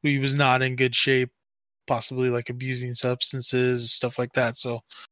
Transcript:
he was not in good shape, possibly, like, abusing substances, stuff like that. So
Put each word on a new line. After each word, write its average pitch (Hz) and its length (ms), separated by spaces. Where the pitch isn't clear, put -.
he 143 160
was 135 140
not 131 300
in 127 140
good 127 180
shape, 127 360
possibly, 127 420
like, 120 200
abusing 123 440
substances, 123 960
stuff - 260
like 123 140
that. 120 240
So 117 240